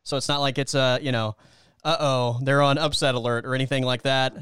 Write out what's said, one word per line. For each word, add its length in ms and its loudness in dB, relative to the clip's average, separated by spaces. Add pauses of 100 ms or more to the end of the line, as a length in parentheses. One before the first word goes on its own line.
so 140 -4
it's 120 -4
not 120 -2
like 180 0
it's 160 -2
a, 260 2
you 120 -2
know, 240 -2 (480)
uh-oh, 580 0
they're 200 4
on 160 4
upset 360 0
alert 320 -2
or 80 -2
anything 300 0
like 180 -2
that. 400 0